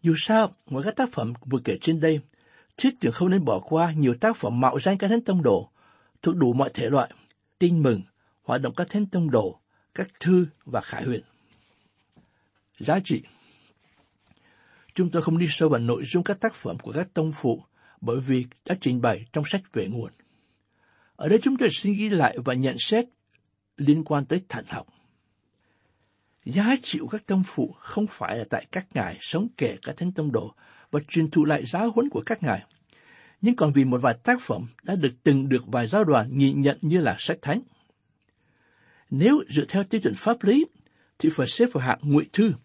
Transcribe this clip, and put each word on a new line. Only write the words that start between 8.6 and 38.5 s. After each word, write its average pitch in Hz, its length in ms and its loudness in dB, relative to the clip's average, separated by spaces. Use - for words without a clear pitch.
động 123 140 -4
các 175 140 -4
thánh 208 160 -2
tông 170 260 -2
đồ, 104 280 0
các - 140 -8
thư 180 280 4
và 120 160 -4
khải - 220 -12
huyền. 120 180 -4
Giá 151 240 0
trị. 143 180 -2
Chúng 180 140 0
tôi 165 120 0
không 160 160 2
đi 175 120 2
sâu 156 200 2
vào 131 100 2
nội 117 260 -2
dung 175 180 0
các 196 160 -4
tác 226 140 -2
phẩm - 260 -10
của - 120 -14
các 170 220 -6
tông 160 180 -2
phụ, 131 320 -2
bởi - 180 -2
vì 127 260 0
đã 185 160 -4
trình 123 200 0
bày 113 320 0
trong 151 120 -2
sách 190 160 -4
về 98 140 -4
nguồn. 113 240 -8
Ở - 140 -4
đây 214 140 6
chúng 262 140 2
tôi 240 140 2
xin 202 220 -2
ghi 208 160 -2
lại 160 360 2
và 131 80 0
nhận 127 260 0
xét 233 260 0
liên 147 260 4
quan 147 220 -2
tới 180 240 -2
thần 117 180 -12
học. - 200 -12
Giá 208 380 2
trị - 160 -6
của - 80 -8
các - 180 -8
tông 190 200 2
phụ - 340 -6
không - 300 -6
phải 92 280 -8
là 110 120 -8
tại - 220 -4
các 190 220 -8
ngài 90 280 -4
sống 190 260 -4
kể 117 240 -4
các 131 160 -12
thánh 175 140 -4
tông 156 200 -4
đồ 107 220 -4
và 147 160 -2
truyền 160 220 0
thụ 156 160 4
lại 147 200 0
giáo 208 260 -2
huấn 240 180 0
của - 160 -6
các 220 180 -6
ngài, 104 220 -2
nhưng 240 140 2
còn 151 160 2
vì 135 140 6
một 127 160 0
vài 120 220 2
tác 247 180 2
phẩm 117 260 -6
đã 190 120 -4
được 143 180 0
từng 139 260 2
được 123 180 0
vài 120 200 -2
giáo 202 160 2
đoàn 131 340 2
nhìn 139 240 2
nhận 139 200 2
như 165 200 2
là 107 180 0
sách 175 220 -4
thánh. 185 200 -2